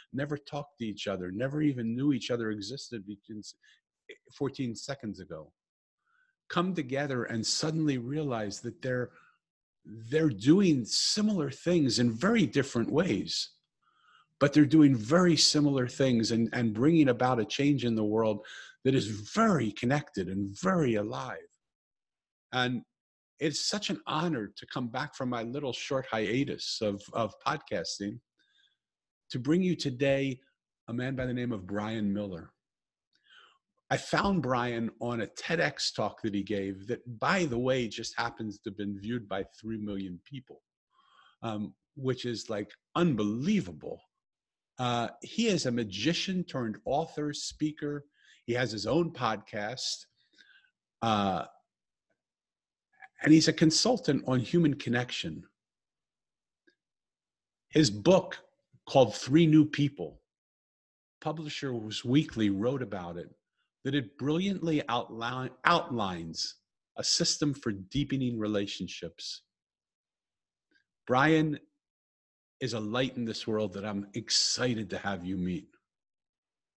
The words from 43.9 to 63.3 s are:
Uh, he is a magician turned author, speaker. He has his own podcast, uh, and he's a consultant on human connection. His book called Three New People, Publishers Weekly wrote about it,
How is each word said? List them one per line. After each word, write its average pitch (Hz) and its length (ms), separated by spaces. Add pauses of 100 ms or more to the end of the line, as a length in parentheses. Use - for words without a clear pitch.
Uh, 120 300 (140)
he - 260
is 180 180
a 127 60
magician 120 720
turned 113 400
author, 147 480
speaker. 147 720 (400)
He 117 80
has 120 180
his 104 160
own 160 240
podcast, 110 960 (960)
uh, 101 440 (1800)
and 151 100
he's 160 160
a 160 40
consultant 160 760
on 127 100
human 151 360
connection. - 680 (2250)
His 151 200
book 107 480 (480)
called - 300
Three 160 300
New 156 180
People, 139 560 (1000)
Publishers 139 840
Weekly 120 460
wrote 120 320
about 90 340
it, 82 120 (560)